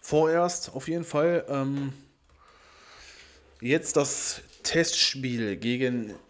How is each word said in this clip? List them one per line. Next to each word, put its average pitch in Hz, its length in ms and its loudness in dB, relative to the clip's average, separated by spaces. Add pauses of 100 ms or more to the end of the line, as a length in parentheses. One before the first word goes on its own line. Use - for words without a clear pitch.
Vorerst 165 680 2
auf - 180 -8
jeden 165 160 -2
Fall, 165 440 2
ähm, 139 440 -2 (1700)
jetzt 151 360 2
das - 460 -2 (220)
Testspiel 123 920 0
gegen 120 580 -2 (160)